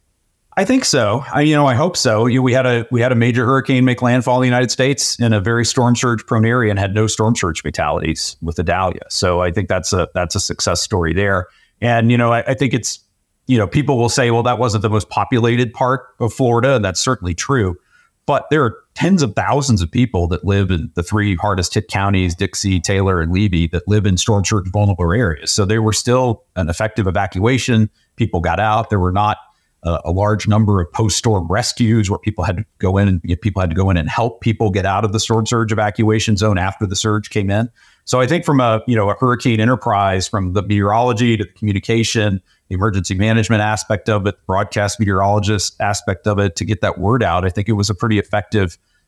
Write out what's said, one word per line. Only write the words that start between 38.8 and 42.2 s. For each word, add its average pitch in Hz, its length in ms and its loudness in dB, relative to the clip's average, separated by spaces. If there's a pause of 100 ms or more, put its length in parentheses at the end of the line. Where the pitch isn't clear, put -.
you 120 100 2
know, 101 140 2
a 98 40 -2
hurricane 120 460 0
enterprise, 101 680 0
from 92 280 -4
the 101 80 0
meteorology 110 760 2
to 101 80 -4
the - 80 -12
communication, 104 880 0 (280)